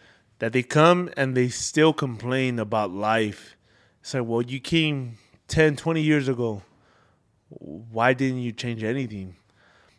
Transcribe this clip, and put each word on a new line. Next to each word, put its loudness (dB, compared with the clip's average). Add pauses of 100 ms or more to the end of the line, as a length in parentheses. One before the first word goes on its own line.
(400)
that -2
they 2
come 4
and 0
they 4
still 2
complain -2
about -2
life. -2 (460)
It's -10
like, -2
"Well, 0
you -8
came -2 (300)
ten, 4
twenty -2
years 2
ago. -2 (880)
Why 0
didn't 0
you -4
change -6
anything?" -6 (640)